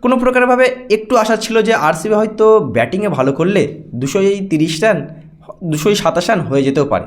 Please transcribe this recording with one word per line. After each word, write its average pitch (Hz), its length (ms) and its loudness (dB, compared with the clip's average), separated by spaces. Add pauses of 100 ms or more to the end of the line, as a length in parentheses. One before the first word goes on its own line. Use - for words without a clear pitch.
কোনো 254 160 0
প্রকারভাবে 254 580 2 (140)
একটু 220 280 2
আশা 220 180 2
ছিল 220 260 -2
যে 226 120 2
আরসিবি 170 420 0
হয়তো 214 440 4
ব্যাটিংয়ে 131 500 -2
ভালো 135 240 0
করলে 170 480 0 (140)
দুশোই 196 520 -2
তিরিশ 160 360 -2
রান, 196 240 0 (560)
দুশোই 160 320 0
সাতাশ 170 340 -2
রান 214 100 0
হয়ে 135 240 0
যেতেও 139 220 0
পারে। 104 220 -4